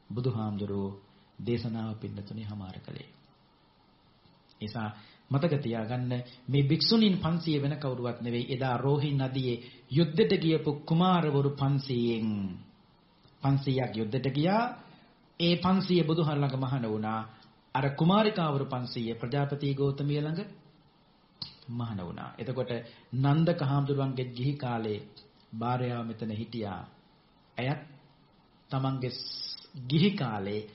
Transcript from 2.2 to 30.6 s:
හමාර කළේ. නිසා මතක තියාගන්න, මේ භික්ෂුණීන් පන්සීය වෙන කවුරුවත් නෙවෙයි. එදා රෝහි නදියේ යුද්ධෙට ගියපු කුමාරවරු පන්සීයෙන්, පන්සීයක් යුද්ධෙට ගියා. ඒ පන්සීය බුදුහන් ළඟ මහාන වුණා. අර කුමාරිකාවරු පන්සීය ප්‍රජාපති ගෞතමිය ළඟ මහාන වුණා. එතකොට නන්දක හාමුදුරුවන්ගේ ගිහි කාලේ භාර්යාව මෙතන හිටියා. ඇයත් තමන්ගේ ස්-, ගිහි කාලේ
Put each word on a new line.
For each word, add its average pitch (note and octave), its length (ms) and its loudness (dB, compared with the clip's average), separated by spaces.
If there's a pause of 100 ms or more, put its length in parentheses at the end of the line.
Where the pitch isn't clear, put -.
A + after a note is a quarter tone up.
හමාර G2 340 -10
කළේ. - 300 -14 (1500)
නිසා G#2+ 340 -6 (360)
මතක C#3+ 300 2
තියාගන්න, B2 560 -2 (320)
මේ C#3 180 4
භික්ෂුණීන් F3+ 560 4
පන්සීය E3 400 0
වෙන C#3 180 0
කවුරුවත් A#2+ 440 -4
නෙවෙයි. A#2+ 280 -2
එදා C3 280 0
රෝහි C#3 360 2
නදියේ C3 500 0 (260)
යුද්ධෙට E3+ 460 4
ගියපු D#3+ 360 2 (100)
කුමාරවරු D#3+ 720 4
පන්සීයෙන්, A#2+ 760 0 (1080)
පන්සීයක් C3 560 2
යුද්ධෙට A2+ 340 -2
ගියා. F3+ 360 2 (760)
ඒ E3+ 160 4
පන්සීය F3+ 460 4
බුදුහන් D#3 300 2
ළඟ C#3 240 0
මහාන C3 280 -2
වුණා. A2 360 -2 (540)
අර C3+ 160 2
කුමාරිකාවරු E3 760 4
පන්සීය A#2+ 480 -4
ප්‍රජාපති C#3 600 -2
ගෞතමිය C#3 460 0
ළඟ D#3+ 200 -2 (1300)
මහාන A#2 340 -6
වුණා. E2 340 -10
එතකොට B2 380 -4 (380)
නන්දක D#3 500 4
හාමුදුරුවන්ගේ C3+ 720 0
ගිහි B2+ 220 -2
කාලේ A2+ 460 -4 (500)
භාර්යාව A#2+ 540 -2
මෙතන A2 280 -6
හිටියා. G#2+ 500 -6 (760)
ඇයත් C3 240 -2 (920)
තමන්ගේ C3 400 0
ස්-, - 460 -10 (260)
ගිහි D#3 300 4
කාලේ G#2+ 480 -4 (140)